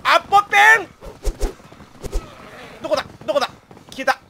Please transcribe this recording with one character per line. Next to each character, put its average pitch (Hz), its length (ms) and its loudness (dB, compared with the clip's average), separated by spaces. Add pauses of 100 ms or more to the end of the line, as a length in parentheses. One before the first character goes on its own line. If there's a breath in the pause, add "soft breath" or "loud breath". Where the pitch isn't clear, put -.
ア 285 160 2 (100)
ポ 403 200 4
ペ 415 80 2 (260)
ン！ - 60 -16 (1900)
ど 320 60 -10
こ 277 80 0
だ？ - 80 -4 (200)
ど 277 80 -4
こ 277 60 0
だ？ 240 80 -2 (440)
消 262 100 -12
え 262 40 -6
た。 262 140 -2 (100)